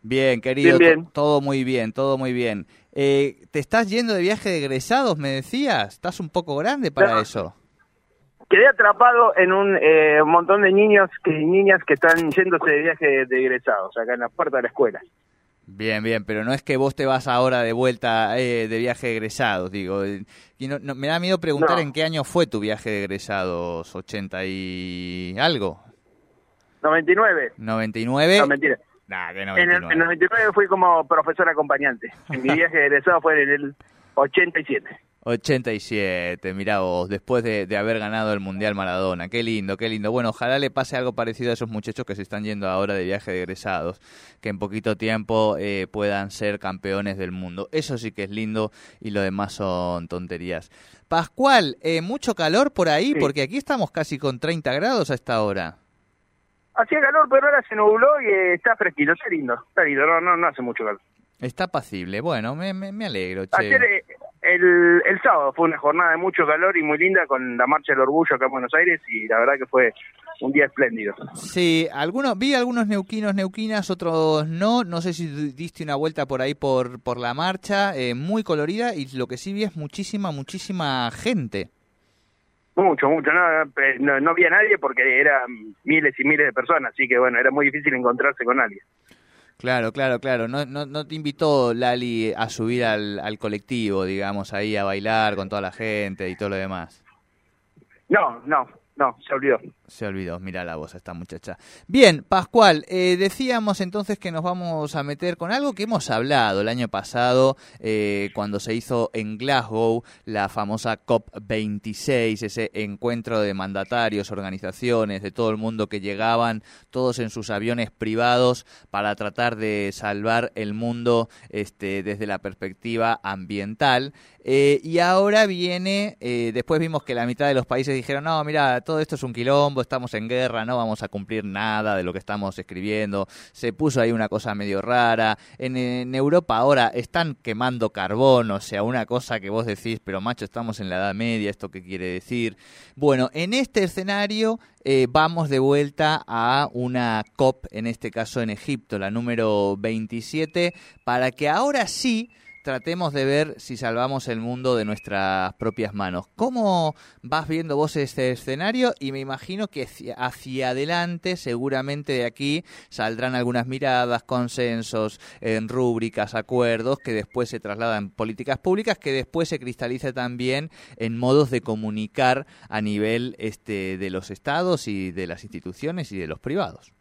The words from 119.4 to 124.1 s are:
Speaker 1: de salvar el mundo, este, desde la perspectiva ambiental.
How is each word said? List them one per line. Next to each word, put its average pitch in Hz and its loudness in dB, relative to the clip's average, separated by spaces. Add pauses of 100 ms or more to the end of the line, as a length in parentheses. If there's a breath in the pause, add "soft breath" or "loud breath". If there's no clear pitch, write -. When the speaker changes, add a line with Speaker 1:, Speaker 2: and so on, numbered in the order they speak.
Speaker 1:
de 104 -2
salvar 110 -2
el 107 -6
mundo, 117 0 (200 soft breath)
este, 98 -6
desde 101 -6
la 98 -4
perspectiva 113 -4
ambiental. 104 -2 (320 soft breath)